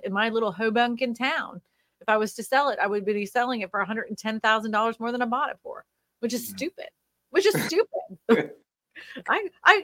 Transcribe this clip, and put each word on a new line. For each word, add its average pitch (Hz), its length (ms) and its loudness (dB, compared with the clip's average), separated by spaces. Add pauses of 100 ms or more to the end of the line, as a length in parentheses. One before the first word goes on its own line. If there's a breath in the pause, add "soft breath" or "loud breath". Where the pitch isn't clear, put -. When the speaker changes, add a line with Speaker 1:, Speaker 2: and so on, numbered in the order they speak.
Speaker 1:
in 190 80 -4
my 208 160 2
little 220 240 0
Hoboken 233 640 0
town, 254 480 -4 (400)
if - 80 -2
I 214 80 4
was 214 180 -2
to 226 80 -8
sell 277 260 2
it, 220 100 -2
I 202 80 2
would 202 180 -2
be 208 200 0
selling 240 360 0
it 190 100 -6
for 202 80 -2
a 196 60 0
hundred 220 240 -4
and 214 80 -10
ten 220 220 -6
thousand 220 320 2
dollars 220 280 0
more 233 120 -4
than 247 100 -2
I 247 40 0
bought 254 240 -2
it - 140 -10
for, - 220 -14 (340)
which 233 140 -4
is 240 140 -6
Speaker 2:
Mm-hmm. 196 100 -14
Speaker 1:
stupid, - 320 -8 (420)
which 359 140 4
is 392 180 4
Speaker 2:
<laughs> - 20 -4
Speaker 1:
stupid. - 840 0 (800 loud breath)
I, 381 180 0 (160)
I, 392 200 6